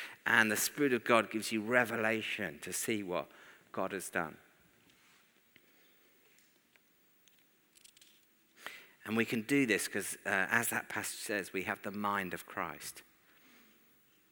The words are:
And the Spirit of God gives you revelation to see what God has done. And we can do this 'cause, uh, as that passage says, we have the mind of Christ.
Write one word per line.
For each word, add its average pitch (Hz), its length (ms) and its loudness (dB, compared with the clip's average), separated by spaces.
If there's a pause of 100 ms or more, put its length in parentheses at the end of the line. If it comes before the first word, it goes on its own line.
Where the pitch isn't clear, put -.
(260)
And 113 240 6
the 104 60 2
Spirit 139 360 2
of 120 120 0
God 113 260 6
gives 110 220 -2
you 110 80 0
revelation 110 1040 0
to 92 100 -8
see 104 320 -2
what 87 240 -4 (420)
God 95 220 -2
has 95 160 -6
done. 85 280 -4 (4000)
And 110 120 -2
we 117 80 4
can 113 180 -2
do 139 220 4
this 104 220 2
'cause, - 300 -4 (100)
uh, 95 240 2
as 117 180 4
that - 200 -2
passage - 320 -6
says, 101 320 -2
we 98 100 -2
have 98 200 -4
the 104 100 -6
mind 101 420 -2
of - 120 -8
Christ. - 560 -8 (1300)